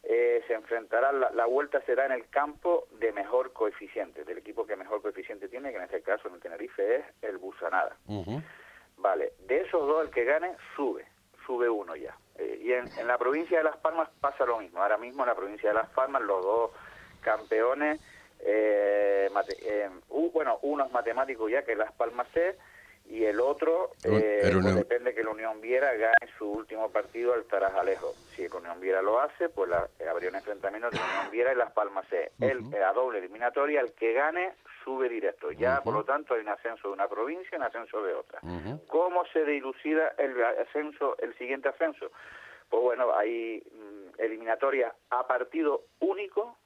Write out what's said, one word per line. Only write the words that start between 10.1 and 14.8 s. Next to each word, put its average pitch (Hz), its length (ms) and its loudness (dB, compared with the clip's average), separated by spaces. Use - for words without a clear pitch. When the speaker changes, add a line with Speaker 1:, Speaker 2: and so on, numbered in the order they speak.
Speaker 1:
que 120 140 0
gane 160 300 0
sube, 131 300 -2
sube 123 240 2
uno 95 260 -2
ya. 69 200 -12
Eh, - 240 -6
y 117 120 2
en, 123 140 0
en 117 100 -6
la 123 100 2
provincia 156 420 2
de 156 40 2
Las 156 140 0
Palmas 160 320 0
pasa 139 260 0
lo 120 140 0
mismo. 87 220 -6